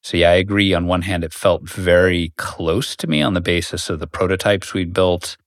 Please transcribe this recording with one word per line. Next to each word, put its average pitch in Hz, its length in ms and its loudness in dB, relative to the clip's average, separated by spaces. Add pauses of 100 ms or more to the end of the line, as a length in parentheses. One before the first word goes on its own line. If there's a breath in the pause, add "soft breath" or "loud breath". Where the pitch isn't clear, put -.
So - 160 -6
yeah, 85 140 6
I - 20 8
agree. 98 400 2
On 85 120 0
one 90 180 0
hand, 90 200 -2
it 80 100 -8
felt 87 340 0
very 87 680 2
close - 640 -4
to - 100 -6
me 156 140 0
on 113 140 0
the 87 60 0
basis 87 480 -4
of 85 100 -4
the 80 80 -8
prototypes 95 680 -2
we'd 90 200 -4
built 90 540 0